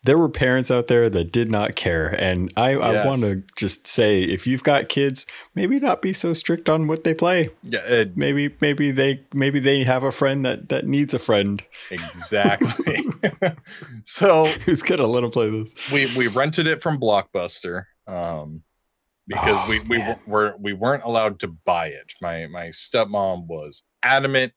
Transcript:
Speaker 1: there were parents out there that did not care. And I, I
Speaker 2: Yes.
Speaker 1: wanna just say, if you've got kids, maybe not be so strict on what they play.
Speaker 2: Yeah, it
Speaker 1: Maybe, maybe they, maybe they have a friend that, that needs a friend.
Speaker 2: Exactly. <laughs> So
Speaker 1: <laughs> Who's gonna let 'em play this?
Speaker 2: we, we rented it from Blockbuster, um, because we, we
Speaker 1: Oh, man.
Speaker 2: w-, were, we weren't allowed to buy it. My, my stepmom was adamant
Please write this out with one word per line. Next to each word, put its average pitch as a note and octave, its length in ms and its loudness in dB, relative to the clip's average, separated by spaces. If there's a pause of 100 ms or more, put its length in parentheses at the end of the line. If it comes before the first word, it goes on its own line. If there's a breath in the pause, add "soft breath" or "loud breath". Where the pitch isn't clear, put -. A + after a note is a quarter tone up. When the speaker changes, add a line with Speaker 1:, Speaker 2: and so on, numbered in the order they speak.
Speaker 1:
there C3+ 120 6
were E3 140 4
parents B2+ 400 2
out B2 180 2
there A#2 220 4
that F2 220 0
did A#2+ 180 2
not G#2 260 0
care. E2 340 -2 (100)
And F#2 360 0
I, C3 200 2
I A#2 160 0
Speaker 2:
Yes. G#2 160 0
Speaker 1:
wanna G#2+ 340 0 (140)
just - 320 -4
say, G#2+ 340 4
if F#2 240 -2
you've B2+ 160 0
got C#3+ 280 2
kids, C#3 360 -2 (300 loud breath)
maybe G3+ 240 0
not B3 240 0
be F#3+ 100 -2
so E3+ 200 -2
strict E3+ 360 -2
on D#3+ 160 2
what D#3 180 -4
they D#3+ 120 2
play. F3 340 2 (140)
Speaker 2:
Yeah, A2+ 160 -4
it G#2 360 2
Speaker 1:
Maybe, C#3+ 460 0
maybe D3 300 2
they, C3+ 420 0
maybe C#3 260 2
they C3+ 260 4
have B2+ 180 4
a C3+ 80 0
friend C#3 340 0
that, - 240 -4
that C#3 160 -2
needs C#3 300 0
a A#2+ 40 0
friend. G2+ 440 0 (260 loud breath)
Speaker 2:
Exactly. - 1200 -2
<laughs> - 40 -6 (920 loud breath)
So E3 380 4
Speaker 1:
<laughs> D#3 200 -2
Who's D#3 180 2
gonna C3+ 240 2
let A#2+ 160 2
'em A#2 80 -4
play A2+ 180 0
this? A2 240 -6 (180)
Speaker 2:
we, C3+ 240 0
we B2+ 120 0
rented D3 400 0
it D#3 160 -2
from D3+ 160 -2
Blockbuster, F#2 840 0 (200)
um, D#2+ 560 -8 (680)
because G2+ 400 -2
we, A2 120 -2
we A2+ 180 -2
Speaker 1:
Oh, - 20 0
man. G2+ 100 -6
Speaker 2:
w-, A2+ 180 -6
were, G#2 320 0
we G2+ 140 -6
weren't A#2+ 300 -2
allowed A2 360 0
to G2+ 80 -8
buy E2+ 400 -2
it. C#2 340 -14
My, E2 240 -8
my E2+ 220 -12
stepmom G2 800 -4
was D#2 360 -14 (200)
adamant C3+ 540 2